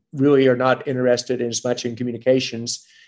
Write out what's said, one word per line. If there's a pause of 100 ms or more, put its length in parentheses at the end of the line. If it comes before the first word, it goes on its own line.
(120)
really
are
not
interested
in
as
much
in
communications. (240)